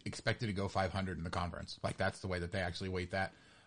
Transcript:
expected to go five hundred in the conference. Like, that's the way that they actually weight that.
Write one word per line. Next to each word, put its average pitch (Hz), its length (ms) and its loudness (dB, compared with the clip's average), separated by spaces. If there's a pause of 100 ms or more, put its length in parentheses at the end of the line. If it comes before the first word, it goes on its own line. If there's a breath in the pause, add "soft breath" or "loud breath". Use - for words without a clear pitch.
expected 110 420 0
to 101 60 2
go 98 140 2
five 95 240 2
hundred 95 260 0
in 82 60 -2
the 90 60 -2
conference. 87 520 -2
Like, 85 140 0
that's 95 240 2
the 101 80 -4
way 90 120 0
that 87 120 -2
they 98 80 0
actually 90 300 0
weight 90 220 -2
that. 95 200 0 (360 soft breath)